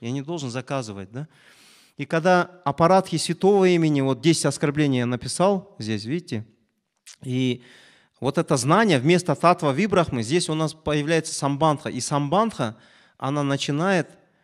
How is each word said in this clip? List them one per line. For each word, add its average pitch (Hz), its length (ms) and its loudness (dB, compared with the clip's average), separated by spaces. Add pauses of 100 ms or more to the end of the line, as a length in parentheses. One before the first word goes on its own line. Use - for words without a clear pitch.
я 117 120 -8
не 139 100 -6
должен 143 280 -8
заказывать, 110 640 -8
да? 139 160 -12 (680)
И 139 100 -10
когда 175 360 2 (220)
аппаратхи 175 540 2
святого 190 480 2
имени, 160 340 2
вот 135 220 -2
десять 156 240 4
оскорблений 143 540 0
я 120 60 0
написал 175 720 -2
здесь, 107 260 -6
видите? 123 420 -8 (800)
И 127 380 -2 (580)
вот 135 180 -2
это 160 180 0
знание 160 420 4
вместо 165 360 2
татва 165 380 2
вибрахмы, 165 500 0
здесь 156 260 -2
у 156 60 -2
нас 156 180 -2
появляется 156 600 -2
самбандха. 143 560 0
И 123 100 -6
самбандха, 143 760 -2 (400)
она 143 240 -4
начинает, 147 680 -2 (360)